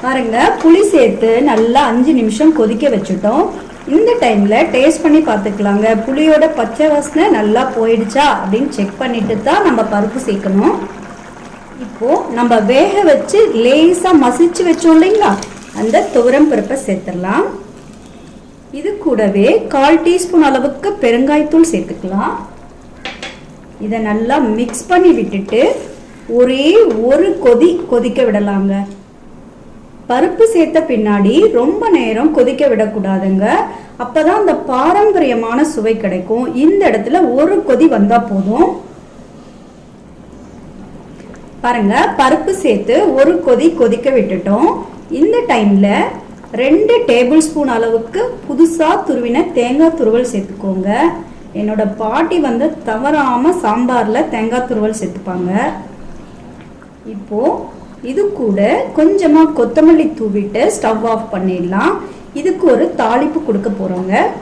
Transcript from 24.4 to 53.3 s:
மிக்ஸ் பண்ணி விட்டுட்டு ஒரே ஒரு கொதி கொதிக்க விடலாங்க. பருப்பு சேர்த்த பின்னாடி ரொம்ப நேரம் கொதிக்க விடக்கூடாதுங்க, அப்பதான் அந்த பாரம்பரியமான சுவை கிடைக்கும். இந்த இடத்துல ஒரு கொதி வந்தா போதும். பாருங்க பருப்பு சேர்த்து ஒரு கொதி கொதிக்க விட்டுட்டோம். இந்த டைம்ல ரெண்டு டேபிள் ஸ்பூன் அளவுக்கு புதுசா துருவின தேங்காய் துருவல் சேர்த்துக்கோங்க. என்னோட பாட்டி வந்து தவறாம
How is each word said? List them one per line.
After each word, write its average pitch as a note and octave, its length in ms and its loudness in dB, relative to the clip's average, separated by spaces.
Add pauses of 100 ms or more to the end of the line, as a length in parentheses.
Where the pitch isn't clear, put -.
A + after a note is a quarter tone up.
மிக்ஸ் - 360 -6
பண்ணி F4+ 260 6
விட்டுட்டு G3+ 420 -2 (800)
ஒரே C4 260 2 (460)
ஒரு E4+ 180 4 (160)
கொதி C#4 260 6 (220)
கொதிக்க A#3+ 360 0
விடலாங்க. G3+ 440 0 (1400)
பருப்பு D4+ 440 2
சேர்த்த D#4+ 340 2
பின்னாடி G#3 460 0 (240)
ரொம்ப F4 260 0 (120)
நேரம் B3 420 0
கொதிக்க B3+ 340 2
விடக்கூடாதுங்க, G3 720 -2 (600)
அப்பதான் D#4+ 380 0
அந்த F4 120 2 (180)
பாரம்பரியமான C#4 880 2 (140)
சுவை A3 280 0
கிடைக்கும். G#3 460 -4 (160)
இந்த G4 260 4
இடத்துல A3+ 300 -4 (160)
ஒரு E4+ 200 2 (120)
கொதி C4 260 2
வந்தா G#3+ 240 2 (140)
போதும். G#3 360 0 (3000)
பாருங்க A3 320 0 (240)
பருப்பு D4 340 2 (100)
சேர்த்து A3+ 340 0 (220)
ஒரு D#4 140 4 (140)
கொதி C#4 220 4 (100)
கொதிக்க A#3 380 0
விட்டுட்டோம். G3 520 0 (520)
இந்த A4 160 2 (160)
டைம்ல G3+ 340 2 (760)
ரெண்டு G4+ 300 4 (180)
டேபிள் B3 360 4
ஸ்பூன் C#4 300 -2
அளவுக்கு A3+ 440 -2 (260)
புதுசா D#4+ 440 2 (160)
துருவின B3 400 -2 (100)
தேங்காய் C#4+ 420 0
துருவல் A#3+ 340 0
சேர்த்துக்கோங்க. F#3+ 560 -6 (720)
என்னோட G#3+ 220 -2 (180)
பாட்டி D#4 380 -2 (100)
வந்து A#3+ 180 -2 (220)
தவறாம C4+ 640 0 (120)